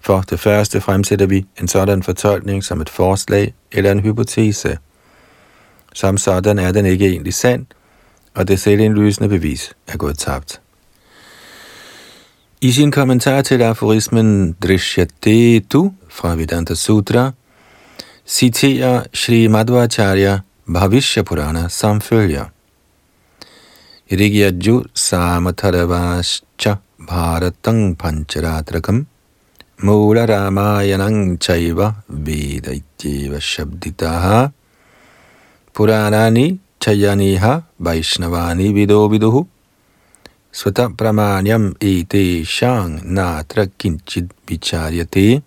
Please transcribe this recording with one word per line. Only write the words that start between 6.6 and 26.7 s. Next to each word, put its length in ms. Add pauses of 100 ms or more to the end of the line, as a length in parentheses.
den 140
ikke 220
egentlig 260
sand, 320 (720)
og 120
det 120
selvindlysende 680
bevis 440 (140)
er 100
gået 200
tabt. 440 (2000)
I 100
sin 200
kommentar 500
til 200
aforismen 1000
Drishyate 960
tu 340 (160)
fra 260
Vedanta 400
Sutra – 560 (1000)
citerer 800
Srimad 600
Acharya 680 (240)
Bhavishya 560
Purana, 460
Samfølge. 840 (1600)
Rigyajo 840
Samatharvascha 1900 (180)